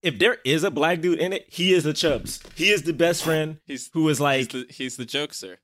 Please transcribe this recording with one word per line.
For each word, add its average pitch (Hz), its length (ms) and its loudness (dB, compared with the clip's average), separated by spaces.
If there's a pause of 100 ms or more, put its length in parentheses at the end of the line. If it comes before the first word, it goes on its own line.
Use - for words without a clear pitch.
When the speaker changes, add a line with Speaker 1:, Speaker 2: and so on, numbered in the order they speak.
Speaker 1:
if 147 180 -2
there 233 240 4
is 151 220 2
a 196 60 0
black 160 280 0
dude 175 200 0
in 180 120 0
it, 196 160 -6
he 180 260 2
is 165 120 4
the 151 80 0
Chubs. 139 480 -2 (140)
He 180 140 2
is 202 140 4
the 165 80 -2
best 165 320 2
friend 156 420 0
Speaker 2:
He's, 135 280 -10
Speaker 1:
who 160 160 4
is 139 100 0
like 139 200 2
Speaker 2:
he's 127 100 -2
the, 127 180 -8
he's 127 300 -10
the 127 80 -10
jokester. 117 580 -8